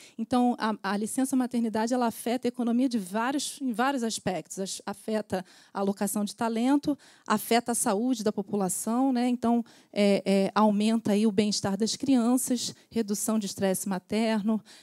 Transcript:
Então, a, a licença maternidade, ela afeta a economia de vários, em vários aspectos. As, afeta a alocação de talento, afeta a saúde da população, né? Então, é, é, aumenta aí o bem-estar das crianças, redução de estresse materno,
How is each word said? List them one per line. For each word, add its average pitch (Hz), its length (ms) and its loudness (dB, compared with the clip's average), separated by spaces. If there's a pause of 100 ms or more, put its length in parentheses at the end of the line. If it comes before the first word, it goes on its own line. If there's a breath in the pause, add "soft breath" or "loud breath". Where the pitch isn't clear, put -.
(180 loud breath)
Então, 247 400 2
a, 220 240 -2
a 202 160 -2
licença 254 380 -2
maternidade, 233 580 0
ela 247 140 2
afeta 233 400 -2
a - 20 2
economia 240 380 0
de 240 100 0
vários, 226 640 -4
em 262 100 -2
vários 247 320 0
aspectos. 190 560 -4
As, 190 260 -6
afeta 208 600 -4 (280 soft breath)
a 196 60 -6
alocação 202 440 -2
de 208 120 -6
talento, 247 640 2 (280 soft breath)
afeta 233 480 2
a - 20 0
saúde 226 480 0
da 214 80 2
população, 214 800 -2
né? 247 160 0
Então, 233 360 2 (280 soft breath)
é, 202 340 4
é, 196 300 2
aumenta 214 560 2
aí 208 160 4
o 220 40 2
bem-estar 202 460 0
das 214 180 -2
crianças, 254 800 0 (160 soft breath)
redução 214 480 -2
de 202 100 -2
estresse 190 420 -2
materno, 214 720 0 (220 loud breath)